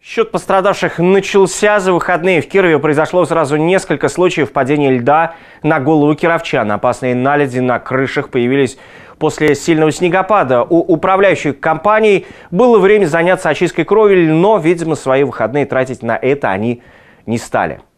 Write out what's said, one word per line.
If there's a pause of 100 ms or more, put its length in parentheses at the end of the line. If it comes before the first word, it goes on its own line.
Счет
пострадавших
начался.
За
выходные
в
Кирове
произошло
сразу
несколько
случаев
падения
льда (300)
на
голову
кировчан.
Опасные
наледи
на
крышах
появились (400)
после
сильного
снегопада.
У
управляющих
компаний (240)
было
время
заняться
очисткой
кровель,
но,
видимо,
свои
выходные
тратить
на
это
они (420)
не
стали. (160)